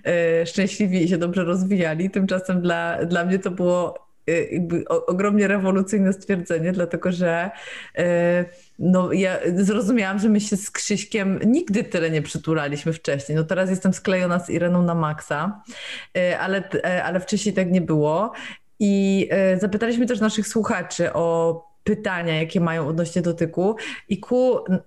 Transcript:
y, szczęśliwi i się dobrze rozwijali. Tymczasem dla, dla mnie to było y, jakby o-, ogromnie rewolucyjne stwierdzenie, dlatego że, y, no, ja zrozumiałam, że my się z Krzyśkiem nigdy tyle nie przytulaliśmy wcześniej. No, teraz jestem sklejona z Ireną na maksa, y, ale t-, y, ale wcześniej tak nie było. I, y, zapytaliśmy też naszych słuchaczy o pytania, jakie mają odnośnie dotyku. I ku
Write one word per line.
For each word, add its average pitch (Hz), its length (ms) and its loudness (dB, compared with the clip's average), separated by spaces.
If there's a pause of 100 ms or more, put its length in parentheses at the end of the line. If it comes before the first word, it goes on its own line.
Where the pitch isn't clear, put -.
(420)
y, 170 40 0
szczęśliwi 185 580 0
i 165 60 4
się 185 80 2
dobrze 175 260 0
rozwijali. 180 680 0
Tymczasem 185 520 0
dla, 170 440 0
dla 170 200 0
mnie 185 140 2
to 190 120 -4
było 175 520 0 (260)
y, 165 220 0
jakby 170 360 -2
o-, 165 180 0
ogromnie 202 420 2
rewolucyjne 190 680 2
stwierdzenie, 175 580 -2
dlatego 175 400 -2
że, 175 400 0 (480)
y, 170 40 2 (760)
no, 180 340 2
ja 185 240 0 (180)
zrozumiałam, 202 640 2
że 220 100 2
my 208 120 4
się 208 160 -2
z - 140 -8
Krzyśkiem 196 760 -2
nigdy 240 380 2
tyle 165 260 -2
nie 156 120 0
przytulaliśmy 151 720 -2
wcześniej. 151 420 -4
No, 160 80 2
teraz 185 260 0
jestem 185 240 2
sklejona 180 460 0
z 180 100 -8
Ireną 175 320 2
na 170 140 2
maksa, 156 680 -2 (560)
y, 180 220 2
ale 190 220 -2
t-, 180 360 -2
y, - 60 -2
ale 175 160 -2
wcześniej 196 360 -2
tak 185 160 2
nie 185 100 4
było. 156 500 2 (480)
I, 196 500 2 (260)
y, 175 40 0
zapytaliśmy 226 460 0
też 220 140 0
naszych 214 280 0
słuchaczy 185 640 -2
o 165 600 0 (100)
pytania, 185 520 -2
jakie 160 240 0
mają 165 280 0
odnośnie 165 340 -2
dotyku. 175 540 0 (340)
I 202 100 -2
ku 247 400 2 (280)